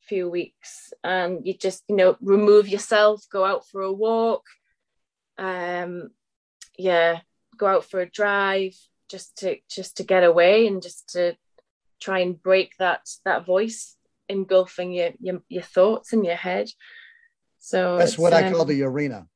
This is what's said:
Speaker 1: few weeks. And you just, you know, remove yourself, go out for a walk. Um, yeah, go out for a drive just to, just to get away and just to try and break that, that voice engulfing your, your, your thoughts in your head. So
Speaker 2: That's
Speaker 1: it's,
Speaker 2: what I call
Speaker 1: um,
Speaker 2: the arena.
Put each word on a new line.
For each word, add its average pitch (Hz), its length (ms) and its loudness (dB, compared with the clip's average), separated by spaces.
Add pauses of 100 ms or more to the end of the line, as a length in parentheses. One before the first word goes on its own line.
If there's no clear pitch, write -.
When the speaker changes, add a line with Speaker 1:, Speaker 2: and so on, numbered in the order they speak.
Speaker 1:
few 185 280 -6
weeks. - 640 -12 (100)
And 180 420 -4
you 185 120 -6
just, 190 320 -6
you 208 80 -2
know, 185 240 4
remove 202 480 4
yourself, 214 600 0
go 196 140 -2
out 190 240 -2
for 196 140 -12
a 190 100 -6
walk. 220 540 -2 (920)
Um, 175 720 -8 (680)
yeah, 170 420 2 (380)
go 208 100 0
out 190 180 2
for 190 140 -8
a 180 100 -4
drive 196 680 -2 (340)
just - 300 -18
to, 175 180 -4 (120)
just - 280 -14
to 190 60 -6
get 185 200 2
away 180 440 6
and 190 140 -2
just - 300 -20
to 175 240 -2 (680)
try 190 180 -4
and 180 220 -4
break 190 380 0
that, 180 300 -2 (160)
that 175 200 -2
voice 202 500 -2 (340)
engulfing 185 640 0
your, 170 260 -2
your, 185 300 -8
your 180 140 -8
thoughts 208 500 0
in 220 100 2
your 175 120 -2
head. 190 340 -6 (880)
So 180 380 -2
Speaker 2:
That's 175 140 4
Speaker 1:
it's, - 80 -8
Speaker 2:
what 165 140 4
I 175 180 4
call 170 100 0
Speaker 1:
um, 160 60 0
Speaker 2:
the 139 160 -2
arena. 131 520 -6